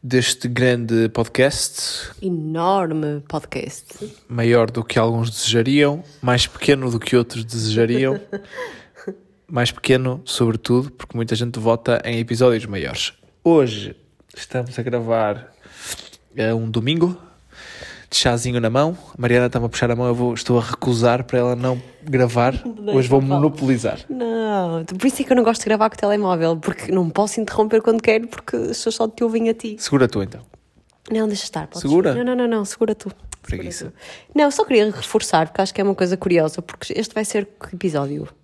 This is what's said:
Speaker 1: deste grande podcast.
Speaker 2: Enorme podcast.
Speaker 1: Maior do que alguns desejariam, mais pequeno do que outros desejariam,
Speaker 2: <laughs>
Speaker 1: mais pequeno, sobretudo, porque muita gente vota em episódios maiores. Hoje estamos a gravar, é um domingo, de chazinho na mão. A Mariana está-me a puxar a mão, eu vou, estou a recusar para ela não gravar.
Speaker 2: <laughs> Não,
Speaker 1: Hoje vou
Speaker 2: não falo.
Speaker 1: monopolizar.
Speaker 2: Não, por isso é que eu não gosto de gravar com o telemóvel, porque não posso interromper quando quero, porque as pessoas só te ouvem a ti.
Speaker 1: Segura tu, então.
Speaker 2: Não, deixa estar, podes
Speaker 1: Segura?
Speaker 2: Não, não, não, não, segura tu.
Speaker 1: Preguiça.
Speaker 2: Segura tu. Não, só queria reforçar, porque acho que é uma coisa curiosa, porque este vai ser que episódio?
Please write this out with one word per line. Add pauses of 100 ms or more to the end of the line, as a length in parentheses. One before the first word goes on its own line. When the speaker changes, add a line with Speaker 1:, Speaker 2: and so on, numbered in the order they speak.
Speaker 1:
deste
grande
podcast. (120)
Speaker 2:
Enorme
podcast. (440)
Speaker 1:
Maior
do
que
alguns
desejariam, (200)
mais
pequeno
do
que
outros
desejariam, (680)
Speaker 2:
<laughs>
Speaker 1:
mais
pequeno,
sobretudo,
porque
muita
gente
vota
em
episódios
maiores. (320)
Hoje (420)
estamos
a
gravar, (840)
é
um
domingo, (920)
de
chazinho
na
mão. (180)
A
Mariana
está-me
a
puxar
a
mão,
eu
vou,
estou
a
recusar
para
ela
não (220)
gravar.
Speaker 2:
<laughs> (140)
Não,
Speaker 1:
Hoje
vou
Speaker 2:
não
falo.
Speaker 1:
monopolizar.
Speaker 2:
Não,
por
isso
é
que
eu
não
gosto
de
gravar
com
o
telemóvel,
porque
não
posso
interromper
quando
quero,
porque
as
pessoas
só
te
ouvem
a
ti.
Speaker 1:
Segura
tu,
então. (720)
Speaker 2:
Não,
deixa
estar,
podes
Speaker 1:
Segura?
Speaker 2:
Não,
não,
não,
não,
segura
tu. (300)
Speaker 1:
Preguiça.
Speaker 2:
Segura (320)
tu.
Não,
só
queria
reforçar,
porque
acho
que
é
uma
coisa
curiosa,
porque
este
vai
ser
que
episódio? (160)